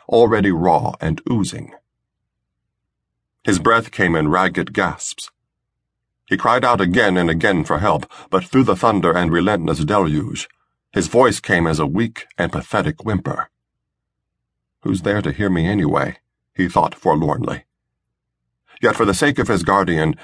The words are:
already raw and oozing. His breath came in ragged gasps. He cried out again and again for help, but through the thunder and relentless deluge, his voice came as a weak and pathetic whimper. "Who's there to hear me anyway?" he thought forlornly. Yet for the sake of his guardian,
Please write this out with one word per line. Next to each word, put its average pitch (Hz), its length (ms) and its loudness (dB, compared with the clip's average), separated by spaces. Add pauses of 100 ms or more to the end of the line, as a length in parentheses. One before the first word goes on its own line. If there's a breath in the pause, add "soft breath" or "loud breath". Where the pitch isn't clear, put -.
already 107 440 4
raw 85 480 2
and 78 280 -4
oozing. - 440 -4 (1700)
His 98 160 0
breath 113 320 0
came 90 240 0
in 78 140 2
ragged 90 440 0
gasps. - 580 -4 (960)
He - 100 -2
cried 120 260 2
out 120 200 2
again 92 340 2
and 87 140 2
again 82 340 0
for - 140 -2
help, 90 260 0 (240 loud breath)
but 95 160 0
through 131 200 2
the 101 120 2
thunder 90 400 2
and 87 160 0
relentless 85 460 0
deluge, 78 680 -2 (460)
his 92 140 -2
voice 117 340 2
came 87 260 0
as 78 120 -2
a 76 80 -2
weak 107 400 -4 (100)
and 87 160 -4
pathetic 78 500 -4
whimper. - 460 -6 (1300)
"Who's 92 200 -2
there 101 200 0
to 76 100 -4
hear 101 160 -2
me 85 180 0
anyway?" 90 520 -2 (360)
he 92 140 -2
thought - 260 0
forlornly. 76 680 -2 (1160 loud breath)
Yet 113 120 4
for 113 120 0
the 101 80 2
sake 143 240 0
of 117 100 0
his 95 140 0
guardian, 82 600 0